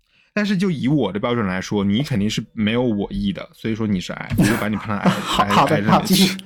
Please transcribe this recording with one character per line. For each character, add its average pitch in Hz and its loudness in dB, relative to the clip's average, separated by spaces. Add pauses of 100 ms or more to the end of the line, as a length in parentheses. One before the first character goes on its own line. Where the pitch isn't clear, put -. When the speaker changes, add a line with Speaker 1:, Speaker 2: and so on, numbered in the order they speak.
(340)
Speaker 1:
但 208 0
是 202 0
就 185 0
以 120 -2
我 131 2
的 101 -6
标 120 0
准 113 0
来 92 -2
说， 104 -2
你 101 2
肯 131 -2
定 101 0
是 110 -4 (100)
没 107 0
有 123 0
我 104 0
E 101 -2
的， 82 -10
所 - -6
以 110 -2
说 110 -2
你 101 0
是 - -8
I， - -10
我 - 2
就 104 2
把 104 -2
你 107 -2
判 98 -4
断 101 0
I， - 2
Speaker 2:
<laughs> - -4
好， - -2
Speaker 1:
I， 202 0
Speaker 2:
好 180 4
的， 156 2
Speaker 1:
I 151 0
人 - 2
Speaker 2:
好， 170 4
继 202 2
续， 185 2